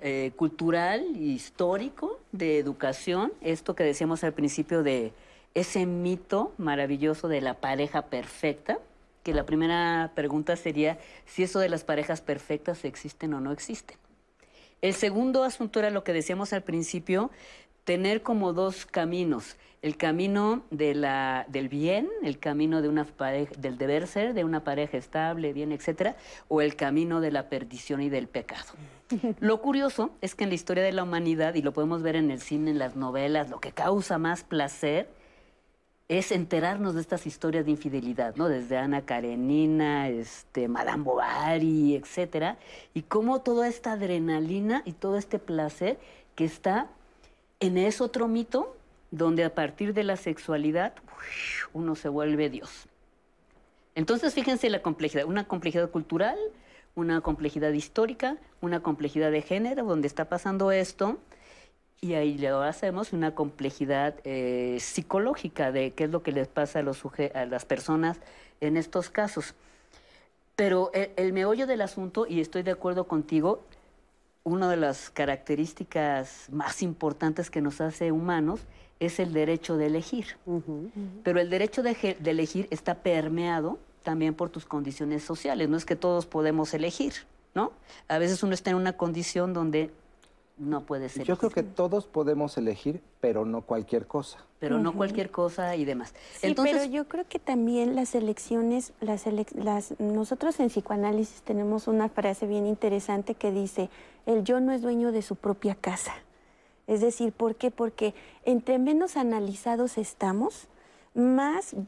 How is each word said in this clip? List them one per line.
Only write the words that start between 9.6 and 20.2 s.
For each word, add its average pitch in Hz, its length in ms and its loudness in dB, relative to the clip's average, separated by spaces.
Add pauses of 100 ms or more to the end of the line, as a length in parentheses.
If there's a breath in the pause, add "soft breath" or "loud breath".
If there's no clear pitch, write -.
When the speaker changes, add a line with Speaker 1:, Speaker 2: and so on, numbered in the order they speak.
Speaker 1:
pregunta 151 400 0
sería 156 420 0 (300 loud breath)
si - 160 -2
eso 185 160 0
de 185 100 4
las 165 140 -2
parejas 156 380 -2
perfectas 147 640 -4
existen 147 500 -6
o 135 40 -4
no 139 120 -2
existen. - 440 -8 (840 soft breath)
El 185 140 2
segundo 247 480 2
asunto 233 340 -2
era 208 140 4
lo 196 120 0
que 185 80 -2
decíamos 180 420 0
al 190 100 -2
principio, 175 640 0 (540 loud breath)
tener 190 400 2
como 202 300 2
dos 190 340 -2
caminos, 170 720 0 (260 soft breath)
el 151 120 -2
camino 196 760 2